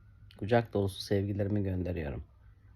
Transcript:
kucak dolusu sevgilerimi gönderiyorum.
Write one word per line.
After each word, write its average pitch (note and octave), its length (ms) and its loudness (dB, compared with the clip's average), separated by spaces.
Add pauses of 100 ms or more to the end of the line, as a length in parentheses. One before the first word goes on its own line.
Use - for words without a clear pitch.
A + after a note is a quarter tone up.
(380)
kucak A2+ 340 2
dolusu G2 280 0
sevgilerimi G2+ 640 0
gönderiyorum. F2+ 640 -2 (500)